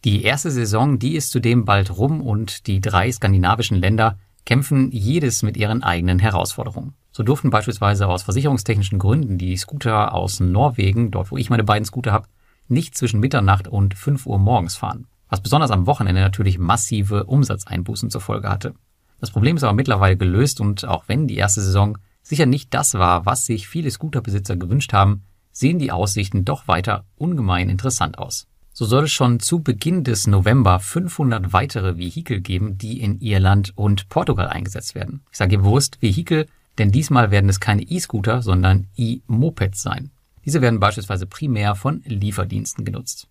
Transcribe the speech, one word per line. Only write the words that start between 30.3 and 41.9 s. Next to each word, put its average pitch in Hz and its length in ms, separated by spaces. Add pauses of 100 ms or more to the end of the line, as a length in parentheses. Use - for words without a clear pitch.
fünfhundert 123 720
weitere 95 460
Vehikel 95 420
geben, 98 380
die 113 240
in 101 180
Irland 101 560
und 101 320
Portugal - 400
eingesetzt - 460
werden. - 260 (100)
Ich - 60
sage 98 220
bewusst 104 420
Vehikel, 156 460 (320)
denn 107 120
diesmal 123 400
werden 101 200
es 98 100
keine 104 220
E-Scooter, 117 580
sondern 95 460 (100)
E-Mopeds 117 840
sein. - 280 (360)
Diese 143 140
werden 117 200
beispielsweise 98 460
primär 104 480
von 139 300